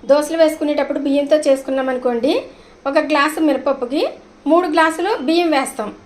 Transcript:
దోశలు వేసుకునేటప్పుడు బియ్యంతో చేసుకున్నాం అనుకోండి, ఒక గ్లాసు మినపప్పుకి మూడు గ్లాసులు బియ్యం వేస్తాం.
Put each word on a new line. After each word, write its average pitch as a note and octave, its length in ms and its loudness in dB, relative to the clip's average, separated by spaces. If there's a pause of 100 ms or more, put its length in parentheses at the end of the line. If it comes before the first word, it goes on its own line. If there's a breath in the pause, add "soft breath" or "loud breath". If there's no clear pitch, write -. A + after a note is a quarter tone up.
(120)
దోశలు D4+ 320 0
వేసుకునేటప్పుడు D4 640 -2
బియ్యంతో C#4+ 320 2 (100)
చేసుకున్నాం C4+ 460 0
అనుకోండి, B3 380 0 (580 loud breath)
ఒక D4 60 2 (140)
గ్లాసు D4+ 280 0 (100)
మినపప్పుకి C4+ 540 -2 (500)
మూడు F4 240 2
గ్లాసులు E4 360 2 (160)
బియ్యం E4+ 280 2
వేస్తాం. A3 340 -4 (140)